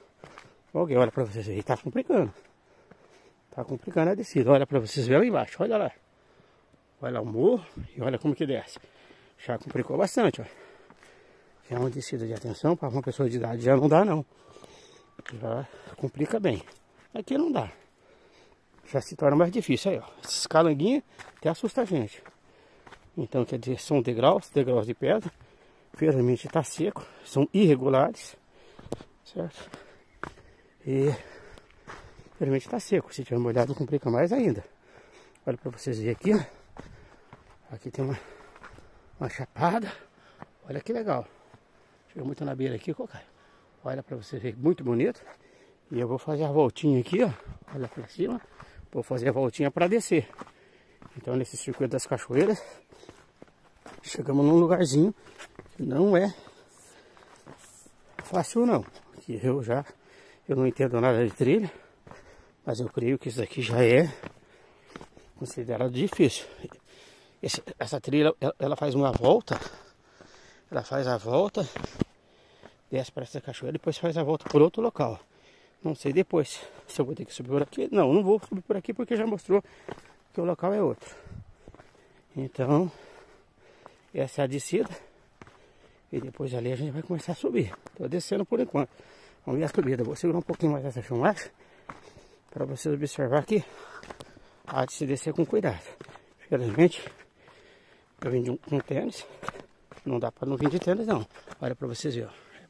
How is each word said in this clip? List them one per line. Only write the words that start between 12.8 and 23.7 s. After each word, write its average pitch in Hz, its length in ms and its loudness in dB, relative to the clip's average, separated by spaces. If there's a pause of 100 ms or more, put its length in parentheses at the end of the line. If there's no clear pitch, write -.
uma 127 140 -2
pessoa 131 260 -2
de 120 100 -2
idade 117 240 -4
já 131 140 6
não 147 120 6
dá, 160 160 8
não. 156 200 0 (1160)
Já 120 260 -4 (300)
complica 147 420 -2
bem. 143 240 0 (500)
Aqui 226 240 -4
não 320 140 2
dá. 127 220 -2 (1120)
Já 135 160 -4
se - 160 -10
torna 143 200 4
mais 170 140 4
difícil 190 400 0
aí, 147 80 -2
ó. - 100 -14 (140)
Esses - 240 -6
calanguinhos 165 560 4 (340)
até - 120 -2
assusta 214 340 -2
a - 20 2
gente. 151 380 -4 (920)
Então, 127 280 -2
quer 123 140 -6
dizer, 120 220 -6